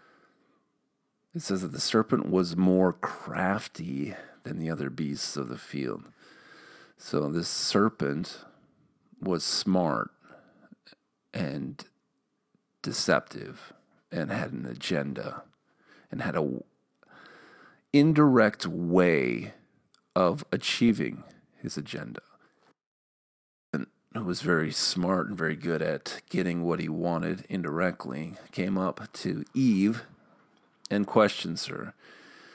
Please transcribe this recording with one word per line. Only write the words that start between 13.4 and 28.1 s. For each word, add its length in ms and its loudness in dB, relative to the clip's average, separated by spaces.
and 200 -2
had 220 -4
an 120 -8
agenda 800 -4
and 120 -6
had 140 -2
a 40 2
w-, 240 -2
indirect 720 6
way 880 2
of 380 2
achieving 680 0
his 180 -8
agenda. 460 -10
And 140 -4
who 100 -4
was 180 -4
very 300 2
smart 560 0
and 100 -8
very 200 -2
good 240 -2
at 480 -4
getting 340 -2
what 160 0
he 80 -4
wanted 640 -2
indirectly, 840 -4